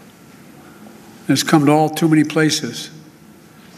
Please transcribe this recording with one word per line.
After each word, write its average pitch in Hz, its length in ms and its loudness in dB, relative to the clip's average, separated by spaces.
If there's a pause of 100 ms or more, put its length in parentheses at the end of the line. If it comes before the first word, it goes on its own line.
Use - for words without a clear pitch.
(1300)
It's 139 140 0
come 151 240 2
to 147 60 4
all 156 180 2
too 160 180 -2
many 156 160 4
places. 147 680 -4 (880)